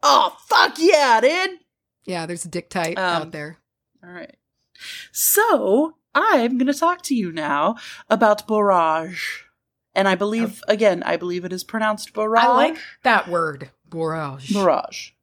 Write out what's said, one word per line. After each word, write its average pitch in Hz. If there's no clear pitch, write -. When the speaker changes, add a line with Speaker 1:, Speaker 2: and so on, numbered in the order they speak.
Speaker 1:
oh, 285
fuck -
yeah, 285
dude. 359
Speaker 2:
Yeah, 170
there's 170
a 175
Dick 170
Tight 175
Speaker 1:
Um, 190
Speaker 2:
out 165
there. 151
Speaker 1:
All 175
right. 175
So, 320
I'm 269
gonna 262
talk 349
to 285
you 190
now 156
about 214
Borage. 175
And 196
I 185
believe, 208
Speaker 2:
Oh. 208
Speaker 1:
again, 202
I 170
believe 175
it 185
is 185
pronounced 214
Borage. 220
Speaker 2:
I 240
like 330
that 214
word, 156
Borage. 160
Speaker 1:
Borage. -